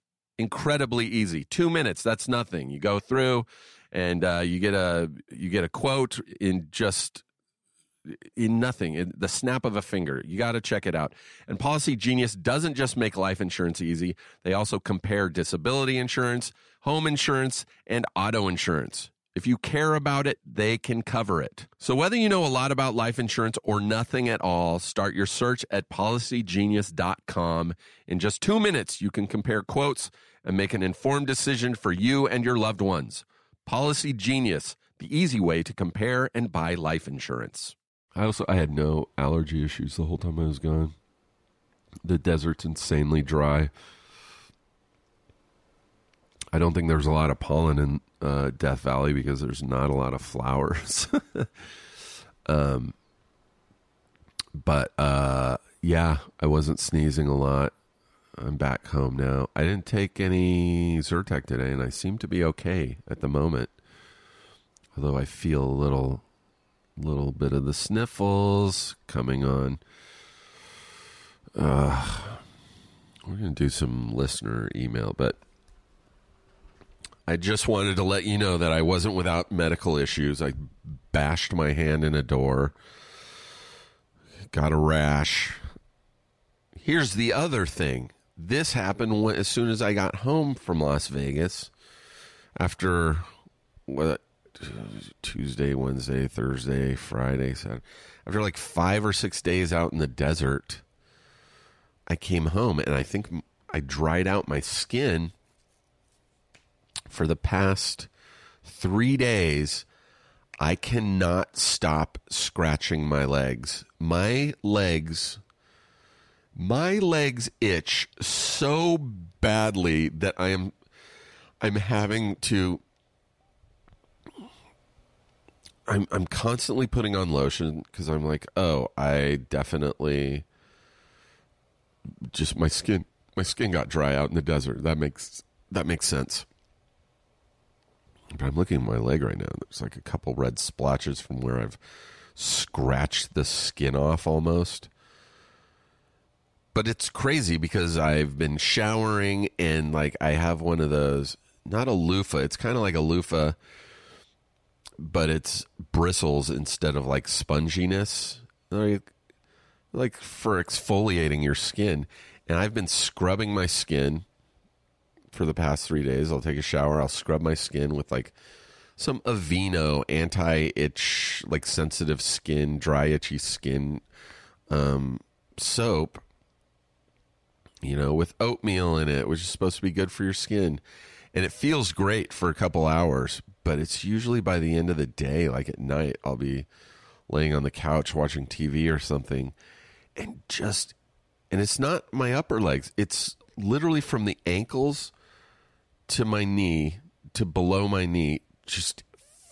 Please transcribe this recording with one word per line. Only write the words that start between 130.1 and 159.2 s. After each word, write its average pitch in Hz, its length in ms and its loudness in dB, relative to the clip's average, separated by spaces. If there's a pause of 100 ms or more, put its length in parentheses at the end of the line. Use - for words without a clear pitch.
just, - 240 -2
my 80 120 2
skin, 95 380 0 (300)
my 95 80 0
skin 104 280 -2
got 80 180 0
dry 71 260 2
out 71 140 2
in 82 60 -2
the 82 60 4
desert." 69 420 0
That 80 140 2
makes, - 460 -4 (280)
that 78 160 -2
makes 85 180 -2
sense. - 400 -2 (1900)
But 69 80 -4
I'm 69 100 -2
looking 85 220 2
at 64 60 0
my 57 140 0
leg 65 260 2
right 50 140 -2
now. 50 100 -6 (160)
There's, - 180 -12
like, 57 140 -10
a - 60 -18
couple - 340 -6
red 62 240 -2
splotches 67 600 -2
from 65 200 -8
where 62 200 -2
I've 55 200 -6 (560)
scratched - 1000 -2
the 76 100 0
skin - 520 -2
off 78 320 2
almost. 82 640 0 (1900)
But 110 120 2
it's - 220 -2
crazy 123 480 0
because 82 400 0
I've 76 400 2
been 76 200 0
showering 107 1000 0
and, 78 340 0
like, 76 300 0
I 76 120 2
have 82 280 2
one 85 180 0
of 76 120 2
those, 71 440 2 (300)
not 120 220 -2
a 123 60 2
loofah, 92 440 2
it's 69 180 0
kinda 117 240 -2
like 101 140 2
a 80 60 2
loofah, 78 540 2 (1500)
but 80 300 0
it's - 360 -2 (260)
bristles 80 580 2
instead 73 460 -2
of, 67 120 -2
like, 67 180 0
sponginess, 90 1160 -2 (280)
like, 104 420 0 (800)